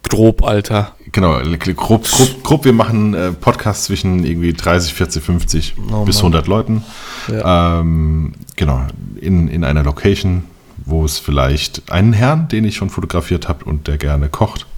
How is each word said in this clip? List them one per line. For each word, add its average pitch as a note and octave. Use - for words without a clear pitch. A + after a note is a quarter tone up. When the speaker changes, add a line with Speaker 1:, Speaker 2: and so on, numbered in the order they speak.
Speaker 1:
grob, A2
Alter. G#2
Speaker 2:
Genau, F2
l-, D#2+
grob, F#2+
grob, -
grob, D#3
wir B2+
machen, A2
äh, F2+
Podcast -
zwischen F#2
irgendwie E2+
dreißig, E2+
vierzig, E2
fünfzig -
Speaker 1:
Oh G#2+
Speaker 2:
bis G#2
Speaker 1:
Mann. G2+
Speaker 2:
hundert D#2+
Leuten. A2
Speaker 1:
Ja. E2+
Speaker 2:
Ähm, D#2
genau, C2+
in, F2
in D#2+
einer D2
Location, F2+
wo D#2
es D2+
vielleicht C#2
einen G#2
Herrn, C#3+
den A2
ich G#2
schon F#2+
fotografiert F2
hab -
und D2+
der C#2+
gerne C#2+
kocht -